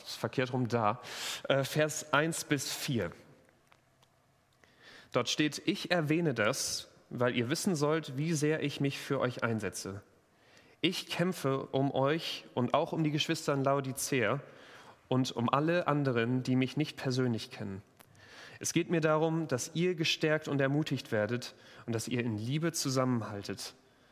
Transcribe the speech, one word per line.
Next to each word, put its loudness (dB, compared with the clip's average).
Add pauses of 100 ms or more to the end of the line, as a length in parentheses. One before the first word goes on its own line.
ist -12
verkehrt -2
rum 0
da, 2 (480)
äh, 4
Vers -2
eins 4
bis 0
vier. -2 (2000)
Dort 2
steht, 0
"Ich 0
erwähne 2
das, 0 (220)
weil 0
ihr 0
wissen 0
sollt, 0
wie 0
sehr 2
ich -2
mich 0
für -2
euch -2
einsetze. -2 (800)
Ich -2
kämpfe 0
um 2
euch 0
und 0
auch 2
um 2
die 4
Geschwister 0
in 0
Laodicea 2 (680)
und 2
um 0
alle 2
anderen, 2
die 2
mich 2
nicht -2
persönlich 0
kennen. -8 (800)
Es -4
geht 0
mir 2
darum, 2
dass -2
ihr 0
gestärkt 0
und 0
ermutigt 0
werdet 0 (320)
und -2
dass -2
ihr -2
in 0
Liebe -2
zusammenhaltet. -2 (380)